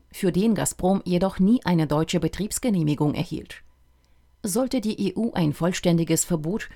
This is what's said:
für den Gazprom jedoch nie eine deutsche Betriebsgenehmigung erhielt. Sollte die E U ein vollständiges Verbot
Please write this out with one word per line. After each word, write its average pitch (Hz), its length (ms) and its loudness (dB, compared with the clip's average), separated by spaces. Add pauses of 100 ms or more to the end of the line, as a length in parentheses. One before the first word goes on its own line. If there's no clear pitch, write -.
(120)
für 185 200 0
den 208 220 2
Gazprom 190 520 0
jedoch 180 340 0
nie 214 260 6
eine 165 220 2
deutsche 160 320 0
Betriebsgenehmigung 160 960 0
erhielt. - 480 -8 (800)
Sollte 247 360 0
die 202 280 -2
E - 80 -2
U 233 180 -2
ein 156 180 2
vollständiges 165 720 0
Verbot 170 520 -4